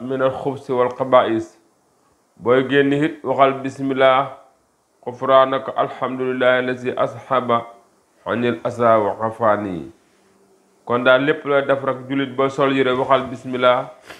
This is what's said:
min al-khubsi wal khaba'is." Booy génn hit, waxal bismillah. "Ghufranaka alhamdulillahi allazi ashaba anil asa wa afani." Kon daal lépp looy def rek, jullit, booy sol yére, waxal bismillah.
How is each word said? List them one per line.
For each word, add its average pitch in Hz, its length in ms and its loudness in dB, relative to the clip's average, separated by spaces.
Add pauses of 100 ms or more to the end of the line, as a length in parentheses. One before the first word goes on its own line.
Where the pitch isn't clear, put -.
min 131 220 -4
al-khubsi 131 500 -4
wal 123 220 0
khaba'is." 117 640 0 (800)
Booy 127 320 2
génn 139 240 4
hit, 151 320 -2
waxal 135 360 2
bismillah. 135 800 0 (640)
"Ghufranaka 131 720 2
alhamdulillahi 127 840 0
allazi 127 380 -4
ashaba 120 720 -2 (600)
anil 113 380 -2
asa 113 340 -2
wa 101 180 -4 (100)
afani." 104 640 -4 (920)
Kon 120 200 -2
daal 131 200 4
lépp 151 200 -2
looy 139 220 0
def 135 180 0
rek, 131 120 -2 (120)
jullit, 135 280 -4
booy 135 140 0
sol 135 220 0
yére, 131 240 2
waxal 131 320 0
bismillah. 127 640 0 (300)